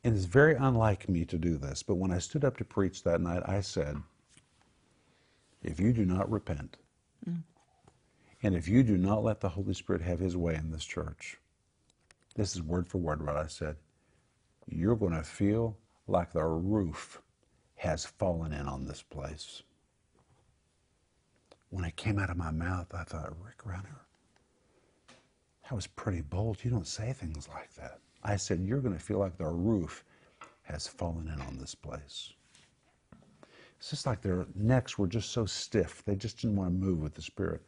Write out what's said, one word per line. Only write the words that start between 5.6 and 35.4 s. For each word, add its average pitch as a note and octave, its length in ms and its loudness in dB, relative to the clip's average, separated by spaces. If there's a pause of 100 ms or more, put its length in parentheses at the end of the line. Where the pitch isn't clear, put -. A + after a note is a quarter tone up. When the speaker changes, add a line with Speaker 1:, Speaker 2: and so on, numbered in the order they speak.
Speaker 1:
"If E2 160 -6
you A2+ 120 4
do A2+ 140 4
not F#2 240 2
repent, E2+ 460 -4 (500)
Speaker 2:
Mm. E3+ 160 -4 (1000)
Speaker 1:
and G2+ 120 4
if D#2+ 140 0
you A#2+ 140 8
do G#2+ 140 6
not G2 260 4
let A2 180 0
the F#2+ 100 0
Holy G2 240 -2
Spirit F#2 280 -2
have E2+ 180 0
his F2+ 160 0
way E2+ 180 2
in D#2 160 -2
this D#2 140 -6
church," - 540 -8 (1000)
this G2+ 200 0
is F2 60 -4
word E2+ 260 0
for - 80 -6
word D#2 300 0
what D2 100 -2
I D#2 120 -2
said, D#2 280 -6 (920)
"you're F#2+ 300 2
gonna F2 280 0
feel G#2+ 520 2 (300)
like F2+ 260 2
the D#2 140 2
roof F2 720 0 (540)
has D#2+ 320 -2
fallen E2 480 -2
in C#2+ 140 -6
on C2+ 180 -6
this - 160 -10
place." - 600 -12 (2000)
When F#2 160 -4
it E2 120 -4
came G2+ 220 0
out F#2 120 0
of E2+ 60 -2
my E2+ 140 -2
mouth, F2 440 -2
I E2+ 100 -6
thought, - 400 -8
"Rick - 220 -20
Renner, G2+ 340 -10 (1600)
that - 100 -10
was G2+ 140 -4
pretty F2+ 360 -4
bold. G2 420 -4
You A#2+ 60 0
don't A2 160 0
say A2+ 260 -6
things D2 360 -8
like - 260 -14
that." - 260 -14 (220)
I G2+ 140 0
said, F#2 240 0
"You're A2 200 0
gonna G#2 180 0
feel G2+ 200 -2
like F#2 200 0
the E2 100 -2
roof F2 560 0 (580)
has - 240 -8
fallen E2 420 -4
in D2+ 120 -6
on C2+ 180 -10
this - 160 -12
place." - 580 -12 (1500)
It's - 120 -12
just - 140 -6
like A#2 160 0
their F#2 340 0
necks A#2 440 2
were G2+ 80 4
just G2+ 240 -2
so A2+ 160 0